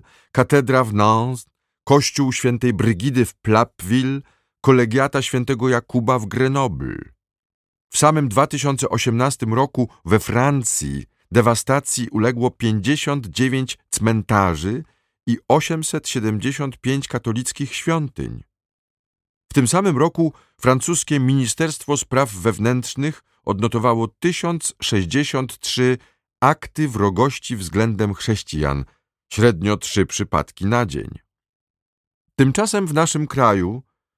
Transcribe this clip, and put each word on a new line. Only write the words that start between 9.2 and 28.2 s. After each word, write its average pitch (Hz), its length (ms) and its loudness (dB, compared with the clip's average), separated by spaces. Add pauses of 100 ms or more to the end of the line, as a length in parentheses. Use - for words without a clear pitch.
roku 127 360 0 (160)
we 98 140 4
Francji 120 840 -2 (260)
dewastacji 120 800 0
uległo 120 420 0
pięćdziesiąt 120 760 -2
dziewięć 127 500 -2 (120)
cmentarzy 104 960 0 (440)
i 117 100 0 (100)
osiemset 156 600 -2
siedemdziesiąt 123 680 -4
pięć 135 300 -4
katolickich 123 680 -6
świątyń. 135 680 -4 (1080)
W - 20 -14
tym 131 140 4
samym 175 300 0
roku 160 360 0 (280)
francuskie 139 580 0
Ministerstwo 135 800 0
Spraw 127 360 -2
Wewnętrznych 117 880 -2 (220)
odnotowało 113 640 0
tysiąc 170 720 -4
sześćdziesiąt 127 800 -2
trzy 127 380 0 (460)
akty 151 440 0
wrogości 110 680 0
względem 101 580 -2
chrześcijan, 76 720 -2 (480)